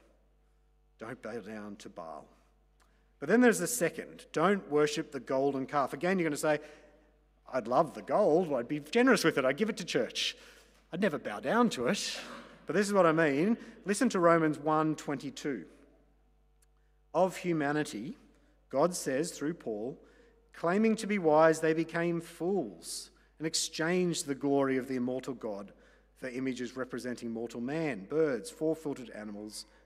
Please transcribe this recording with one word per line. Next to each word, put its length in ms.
Don't 220
bow 180
down 380
to 120
Baal. 360
But 100
then 120
there's 180
the 80
second. 640
Don't 400
worship 400
the 80
golden 460
calf. 280
Again, 240
you're 120
gonna 80
say, 220
"I'd 160
love 260
the 80
gold. 520
I'd 140
be 120
generous 440
with 140
it. 80
I'd 120
give 120
it 80
to 80
church. 500
I'd 100
never 160
bow 220
down 320
to 160
it." 320
But 100
this 120
is 60
what 120
I 60
mean. 460
Listen 240
to 100
Romans 400
one 360
twenty-two. 680
"Of 240
humanity, 800
God 260
says 360
through 240
Paul, 440
'Claiming 440
to 100
be 100
wise, 440
they 120
became 480
fools 880
and 100
exchanged 800
the 100
glory 420
of 100
the 100
immortal 360
God 400
for 100
images 480
representing 560
mortal 300
man, 440
birds, 440
four-footed 640
animals, 540